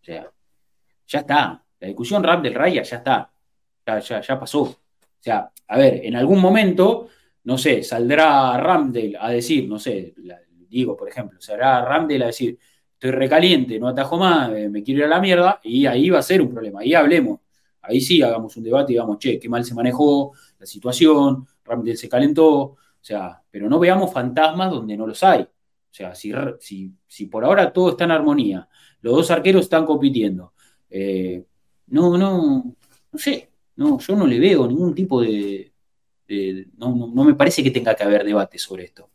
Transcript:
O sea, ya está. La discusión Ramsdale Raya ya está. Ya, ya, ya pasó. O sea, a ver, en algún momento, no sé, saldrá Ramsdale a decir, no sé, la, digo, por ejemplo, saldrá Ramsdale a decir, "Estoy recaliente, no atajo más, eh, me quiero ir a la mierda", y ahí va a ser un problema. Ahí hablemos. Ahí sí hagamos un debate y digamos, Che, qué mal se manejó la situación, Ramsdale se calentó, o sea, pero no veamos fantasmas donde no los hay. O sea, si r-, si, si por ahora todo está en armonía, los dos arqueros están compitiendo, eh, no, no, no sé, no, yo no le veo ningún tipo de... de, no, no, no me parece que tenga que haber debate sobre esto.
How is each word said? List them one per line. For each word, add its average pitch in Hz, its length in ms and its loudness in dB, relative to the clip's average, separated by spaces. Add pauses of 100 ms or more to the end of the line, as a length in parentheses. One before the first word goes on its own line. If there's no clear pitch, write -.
O - 20 -20
sea, - 280 -16 (760)
ya 143 120 -4
está. 143 440 -2 (160)
La 92 80 -14
discusión 127 360 -4
Ramsdale 165 320 0
Raya 147 280 0
ya 120 140 -12
está. 123 340 -2 (540)
Ya, 110 140 -4
ya, - 220 -8
ya 135 180 -6
pasó. 139 220 -4
O - 180 -6 (400)
sea, 107 320 -4 (160)
a 113 100 -2
ver, 131 280 4
en 117 100 -6
algún 147 240 2
momento, 196 680 2 (360)
no 127 140 -4
sé, 131 260 0
saldrá 135 760 2
Ramsdale 131 600 0
a 110 120 -6
decir, 120 360 -2
no 107 120 -8
sé, 95 380 -8
la, 87 220 -20 (300)
digo, 123 260 -4
por - 140 -14
ejemplo, 104 320 -16
saldrá 123 420 0
Ramsdale 143 420 -2
a - 20 -4
decir, 117 300 -6 (360)
"Estoy 131 180 -6
recaliente, 135 680 2
no 120 80 -4
atajo 135 300 -4
más, 165 360 2
eh, 107 160 -6
me 104 140 -8
quiero 135 160 -2
ir 147 60 0
a 151 40 0
la 175 120 2
mierda", 185 420 2
y 123 220 0
ahí 135 240 2
va 170 100 4
a 135 40 -2
ser 180 180 2
un 123 100 0
problema. 107 300 -12
Ahí 127 120 0
hablemos. 147 460 2 (420)
Ahí 123 200 -2
sí 165 200 4
hagamos 113 360 -2
un 113 60 -14
debate 131 280 0
y 120 40 0
digamos, 110 240 -2
Che, 117 200 -4
qué 117 100 -14
mal 120 160 -4
se 120 80 -10
manejó 139 600 0 (260)
la - 60 -20
situación, 131 840 2 (200)
Ramsdale 117 300 -6
se - 120 -14
calentó, 151 400 4
o 139 280 0 (240)
sea, 92 400 -10 (100)
pero 104 180 -6
no 147 100 4
veamos 185 320 2
fantasmas 156 600 0
donde 110 260 -8
no 110 80 -8
los 110 180 -6
hay. 180 180 6
O - 560 -16
sea, 90 180 -14
si 104 160 -16
r-, 131 280 -8
si, 95 340 -16 (140)
si 101 200 -16
por 110 180 -8
ahora 165 260 2
todo 180 200 0
está 175 140 -4
en 165 60 0
armonía, 143 560 -2 (340)
los 117 140 0
dos 165 160 2
arqueros 180 320 4
están 160 220 0
compitiendo, 123 680 -2 (360)
eh, 92 540 -6 (440)
no, 175 300 2
no, 151 580 0 (360)
no 302 80 -12
sé, - 300 -6 (260)
no, 143 240 0
yo 190 160 -4
no 202 100 2
le 120 140 2
veo 156 280 4
ningún 160 280 0
tipo 160 260 0
de... 101 500 -4 (560)
de, 95 400 -6 (100)
no, 123 180 -4
no, 120 120 -4
no 123 160 0
me 147 120 8
parece 147 280 2
que 131 80 2
tenga 110 240 0
que - 80 -4
haber 101 200 2
debate 101 340 -2
sobre 92 280 -12
esto. - 300 -20